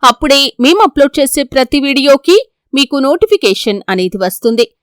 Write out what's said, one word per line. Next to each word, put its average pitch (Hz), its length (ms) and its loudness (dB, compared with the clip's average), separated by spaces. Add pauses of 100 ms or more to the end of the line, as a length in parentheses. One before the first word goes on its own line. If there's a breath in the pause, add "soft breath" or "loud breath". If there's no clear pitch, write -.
(120)
అప్పుడే 277 300 2 (260)
మేము 381 220 2
అప్‌లోడ్ 277 320 0
చేసే 277 220 -2 (120)
ప్రతి 269 320 0
వీడియోకి 277 500 2 (400)
మీకు 277 180 -2 (100)
నోటిఫికేషన్ 277 720 0 (140)
అనేది 185 320 -4
వస్తుంది. 226 420 -2 (180)